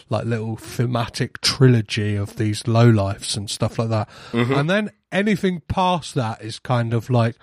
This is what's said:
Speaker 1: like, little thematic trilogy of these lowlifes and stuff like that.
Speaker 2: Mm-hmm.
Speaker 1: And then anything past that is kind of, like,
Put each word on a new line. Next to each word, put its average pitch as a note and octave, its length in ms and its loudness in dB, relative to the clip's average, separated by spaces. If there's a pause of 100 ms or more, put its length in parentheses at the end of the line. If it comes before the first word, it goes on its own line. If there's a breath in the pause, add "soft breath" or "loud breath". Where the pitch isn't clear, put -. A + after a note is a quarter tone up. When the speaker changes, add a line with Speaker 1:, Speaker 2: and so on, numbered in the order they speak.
Speaker 1:
like, G#2+ 160 -2
little A2+ 320 -4
thematic A#2+ 840 -4
trilogy A2 800 2
of G2+ 180 -6
these G#2+ 280 -2
lowlifes A2+ 760 4
and G2+ 120 -8
stuff - 300 -4
like A#2 80 -2
that. A2 220 -2 (220 loud breath)
Speaker 2:
Mm-hmm. A#2+ 220 0
Speaker 1:
And C#3 160 0
then G3+ 220 0 (220)
anything F#3+ 560 0
past F3+ 460 0
that A2+ 260 -4
is A2 180 -12
kind A#2 340 0
of, A2+ 160 -2
like, A#2+ 340 2